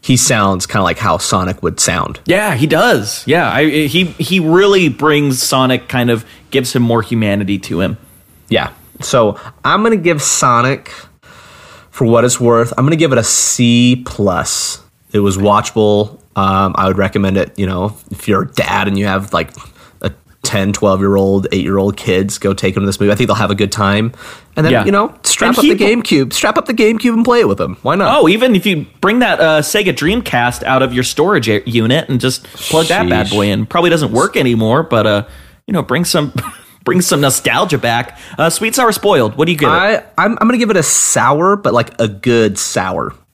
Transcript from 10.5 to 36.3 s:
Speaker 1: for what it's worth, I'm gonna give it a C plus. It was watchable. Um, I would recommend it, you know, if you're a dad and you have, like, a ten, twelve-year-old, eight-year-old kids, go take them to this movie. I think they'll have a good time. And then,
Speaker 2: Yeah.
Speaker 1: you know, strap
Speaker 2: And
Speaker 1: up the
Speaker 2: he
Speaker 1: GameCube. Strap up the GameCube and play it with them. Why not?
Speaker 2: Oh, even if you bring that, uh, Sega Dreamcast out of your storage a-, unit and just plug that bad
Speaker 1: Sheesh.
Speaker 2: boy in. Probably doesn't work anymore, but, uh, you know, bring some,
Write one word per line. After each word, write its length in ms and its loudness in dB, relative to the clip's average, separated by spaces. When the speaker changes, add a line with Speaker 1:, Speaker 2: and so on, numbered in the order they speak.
Speaker 1:
for 140 0
what 200 4
it's 140 0
worth, 380 2
I'm 80 2
gonna 100 2
give 160 2
it 60 2
a 60 2
C 840 2
plus. 760 -4
It 80 0
was 180 0
watchable. 840 0
Um, 400 0
I 120 0
would 100 0
recommend 400 0
it, 220 -4
you 80 -2
know, 280 -4
if 180 -10
you're 140 0
a 100 -6
dad 360 -2
and 100 -2
you 80 -2
have, 260 -4
like, 200 -4
a 100 -4
ten, 320 -2
twelve-year-old, 800 2
eight-year-old 440 0
kids, 440 -2
go 160 -2
take 180 -2
them 80 -2
to 60 -2
this 120 -4
movie. 120 2
I 40 2
think 120 0
they'll 80 0
have 160 -2
a 40 0
good 160 0
time. 400 0
And 100 0
then, 80 2
Speaker 2:
Yeah. 120 0
Speaker 1:
you 60 2
know, 300 0
strap 280 -2
Speaker 2:
And 100 0
Speaker 1:
up 40 0
the 120 4
Speaker 2:
he 200 2
Speaker 1:
GameCube. 380 0
Strap 240 0
up 80 -2
the 80 -4
GameCube 400 2
and 100 2
play 180 4
it 60 4
with 120 -2
them. 240 -4
Why 100 0
not? 260 2
Speaker 2:
Oh, 80 6
even 280 4
if 100 0
you 220 -2
bring 200 0
that, 200 0
uh, 220 4
Sega 320 0
Dreamcast 720 -2
out 180 2
of 140 0
your 80 0
storage 440 0
a-, 220 0
unit 400 0
and 100 0
just 260 -4
plug 420 -2
that 200 0
bad 200 0
Speaker 1:
Sheesh. 40 -4
Speaker 2:
boy 200 0
in. 160 -2
Probably 240 2
doesn't 200 0
work 240 0
anymore, 460 2
but, 240 0
uh, 200 0
you 60 -6
know, 100 -2
bring 220 -2
some, 280 -2